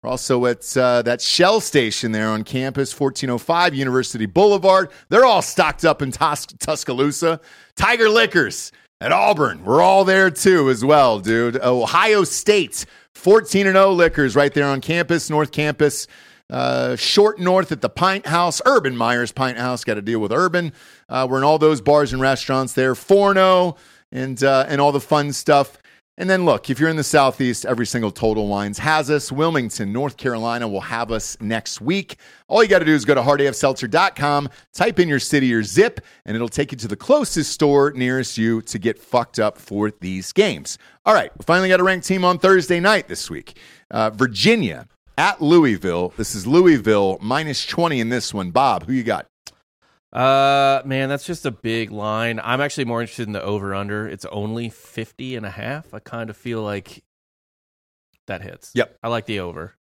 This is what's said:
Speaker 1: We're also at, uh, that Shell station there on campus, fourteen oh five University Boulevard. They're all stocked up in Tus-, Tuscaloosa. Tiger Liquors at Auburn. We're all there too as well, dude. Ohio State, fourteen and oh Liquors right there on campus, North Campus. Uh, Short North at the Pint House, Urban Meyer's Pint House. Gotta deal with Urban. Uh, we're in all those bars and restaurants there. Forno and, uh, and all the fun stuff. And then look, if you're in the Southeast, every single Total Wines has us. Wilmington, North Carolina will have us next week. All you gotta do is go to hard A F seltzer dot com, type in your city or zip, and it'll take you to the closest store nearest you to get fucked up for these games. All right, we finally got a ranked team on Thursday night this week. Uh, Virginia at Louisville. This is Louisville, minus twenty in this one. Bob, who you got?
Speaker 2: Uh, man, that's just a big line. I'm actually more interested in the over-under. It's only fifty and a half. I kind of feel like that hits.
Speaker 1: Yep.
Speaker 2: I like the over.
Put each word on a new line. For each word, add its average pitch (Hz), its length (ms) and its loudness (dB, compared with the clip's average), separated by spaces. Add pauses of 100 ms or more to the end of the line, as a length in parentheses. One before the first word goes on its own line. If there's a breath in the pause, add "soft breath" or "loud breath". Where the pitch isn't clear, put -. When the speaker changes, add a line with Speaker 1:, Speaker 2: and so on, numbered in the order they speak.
Speaker 1:
We're 117 80 -8
also 127 360 -2
at, - 300 -4
uh, 123 260 2
that 120 180 -2
Shell 196 400 2
station 113 520 -2
there 110 160 -2
on 110 140 -2
campus, 135 500 -6
fourteen 135 380 -4
oh 120 80 -2
five 170 360 0
University 127 520 -2
Boulevard. 190 640 4 (200 loud breath)
They're 220 140 6
all 214 180 4
stocked - 420 -2
up 156 160 2
in 135 100 -4
Tus-, 151 360 -2 (120)
Tuscaloosa. 147 840 -2 (360 soft breath)
Tiger 220 320 2
Liquors 202 640 0 (280 soft breath)
at 117 120 -2
Auburn. 160 520 2
We're 123 160 4
all 190 240 6
there 190 260 4
too 160 400 4
as 120 140 0
well, 135 360 6
dude. 117 360 0
Ohio 147 680 2
State, - 600 -2 (300 soft breath)
fourteen 196 540 4
and 190 80 4
oh 196 160 6
Liquors 160 420 2
right 143 180 2
there 143 140 0
on 135 140 -2
campus, 170 500 -2
North 151 220 -2
Campus. 147 560 -2 (420 soft breath)
Uh, 127 460 -2
Short 208 420 2
North 180 340 0
at 151 80 -8
the 120 80 -4
Pint 190 380 -2
House, 170 400 -2
Urban 151 300 2
Meyer's 117 360 -2
Pint 127 240 -4
House. 123 280 -6
Gotta 104 180 -4
deal 113 160 -4
with 104 140 -4
Urban. 170 400 -2 (360 soft breath)
Uh, 127 220 -2
we're 131 80 0
in 135 60 0
all 156 140 4
those 151 220 4
bars 143 320 4
and 131 80 -4
restaurants 131 540 0
there. 131 220 2
Forno 190 800 2 (340 soft breath)
and, 131 320 -6
uh, 135 260 4
and 143 120 -2
all 143 120 4
the 139 80 -2
fun 147 320 0
stuff. 143 460 2 (400 soft breath)
And 180 100 -6
then 185 160 2
look, 123 240 2
if 131 100 -4
you're 160 120 2
in 160 60 -4
the 147 80 -2
Southeast, 135 600 0
every 117 220 -2
single 113 240 -4
Total 107 360 -2
Wines 101 340 -4
has 156 280 0
us. 147 240 -2
Wilmington, 131 640 -4
North 131 240 -6
Carolina 117 500 -4
will 98 140 -6
have 117 280 -6
us - 300 -8
next 110 400 -6
week. 175 360 -4 (320 soft breath)
All - 140 2
you 220 60 4
gotta 185 160 4
do 156 100 4
is 120 120 0
go 143 80 4
to 127 80 2
hard 143 180 2
A 143 60 2
F 131 80 -2
seltzer 131 340 -2
dot 175 260 0
com, 143 360 -2 (240 soft breath)
type 220 240 0
in 175 100 4
your 143 100 0
city 131 360 0
or 113 80 0
zip, 156 400 2 (240 soft breath)
and 107 100 -6
it'll 117 140 -4
take 147 200 -4
you 135 80 -12
to 110 80 -10
the 104 100 -6
closest 254 540 0
store 143 420 2
nearest 127 440 -4
you 113 240 0
to - 180 -12
get 110 200 -2
fucked - 400 -4
up 107 180 -2
for 104 340 -6 (100)
these 92 340 -10
games. 151 420 -2 (300 soft breath)
All 220 80 4
right, 143 240 0
we - 60 -18
finally 185 260 2
got 185 100 4
a 185 40 2
ranked 185 220 0
team 185 200 0
on 180 120 0
Thursday 185 400 2
night 190 300 0
this - 220 -10
week. - 260 -14 (340 soft breath)
Uh, 110 200 -2
Virginia 110 760 0 (300)
at 185 240 0
Louisville. 98 800 2
This 110 160 -6
is 98 120 -8
Louisville, 110 760 4
minus 139 420 -4
twenty 165 360 -2
in 113 100 -2
this 123 240 -6
one. 92 160 -6
Bob, 104 340 0
who 113 80 -8
you 131 100 -2
got? 104 240 -4 (840)
Speaker 2:
Uh, 135 720 2
man, 135 240 -4
that's 139 160 -6
just 165 220 -10
a 165 40 -4
big 113 400 -6
line. 110 540 -6
I'm 127 160 -4
actually 143 240 -4
more 117 160 -6
interested 117 260 -8
in 107 60 -10
the 104 100 -8
over-under. 101 640 -6
It's 90 200 -14
only 110 420 -8
fifty 127 680 -14
and 110 100 -10
a 98 40 -10
half. 113 440 -14
I 107 60 -16
kind 117 280 -14
of 104 80 -16
feel 117 240 -10
like 104 420 -10 (1200)
that 95 160 -12
hits. 87 320 -20
Speaker 1:
Yep. - 280 -4
Speaker 2:
I 117 60 -8
like 117 160 -6
the 104 160 -8
over. 87 340 -14 (100)